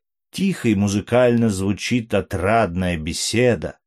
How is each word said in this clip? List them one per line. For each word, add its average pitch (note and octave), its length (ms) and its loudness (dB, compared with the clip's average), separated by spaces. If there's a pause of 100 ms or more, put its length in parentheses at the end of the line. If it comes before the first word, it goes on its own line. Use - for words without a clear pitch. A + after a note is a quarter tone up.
(320)
тихо F3 380 -2
и G#2+ 40 4
музыкально A#2 760 2
звучит G2+ 640 -2
отрадная F#2 840 0
беседа E2 920 -2